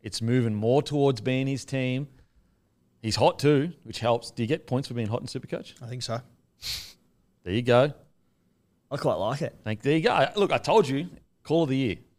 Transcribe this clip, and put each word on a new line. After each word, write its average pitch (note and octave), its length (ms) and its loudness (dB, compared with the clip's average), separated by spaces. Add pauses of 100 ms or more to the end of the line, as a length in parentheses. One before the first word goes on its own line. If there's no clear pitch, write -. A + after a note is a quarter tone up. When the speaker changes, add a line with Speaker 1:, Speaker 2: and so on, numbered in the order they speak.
Speaker 1:
It's - 200 -8
moving A#2 320 2
more A#2 300 2
towards C#3 380 0
being C3 260 -2
his C3+ 180 -6
team. C3 420 -4 (920)
He's A2 140 -2
hot D3 240 2
too, D3 320 4 (120)
which - 160 -14
helps. A#2 300 0
Do - 140 -6
you A2 40 -2
get D3 200 -2
points C3+ 220 -2
for C3 40 -10
being A#2 140 -4
hot A#2 140 -4
in C3 60 -12
Supercoach? - 540 -10
Speaker 2:
I A#2+ 60 -16
think A#2+ 160 -10
so. A#2+ 160 -6 (1200)
Speaker 1:
There F2+ 100 -4
you A#2 100 0
go. B2 300 6 (1000)
Speaker 3:
I C#3+ 60 -6
quite B2 180 0
like A2 260 -2
it. - 220 -8
Speaker 1:
Thank, G#2+ 180 -6
there D3 140 2
you D#3+ 80 2
go. A#3+ 80 4
I, E3 240 2
look, G3+ 160 2
I B2 80 2
told F3+ 280 4
you. C#3 200 -4 (360)
Call E3 200 2
of C#3 60 0
the C3+ 80 0
year. A#2 180 0 (240)